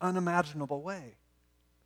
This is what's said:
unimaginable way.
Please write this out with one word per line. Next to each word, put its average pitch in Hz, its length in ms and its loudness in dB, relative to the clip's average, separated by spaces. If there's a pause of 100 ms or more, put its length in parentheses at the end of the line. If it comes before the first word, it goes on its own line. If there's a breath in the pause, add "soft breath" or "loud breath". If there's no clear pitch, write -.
unimaginable 175 840 2
way. 160 320 -8 (720)